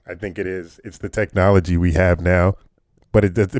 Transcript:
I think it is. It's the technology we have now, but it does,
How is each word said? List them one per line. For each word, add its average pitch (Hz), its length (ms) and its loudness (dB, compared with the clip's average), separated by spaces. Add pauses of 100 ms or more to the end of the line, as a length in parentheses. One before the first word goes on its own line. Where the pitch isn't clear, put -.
I 90 80 -14
think 92 240 -12
it 98 80 -6
is. 92 380 -10
It's - 140 -18
the 104 100 -12
technology 95 680 2
we 85 180 0
have 87 260 2
now, 90 340 2 (560)
but 107 140 2
it 92 100 -2
does, 101 140 0 (120)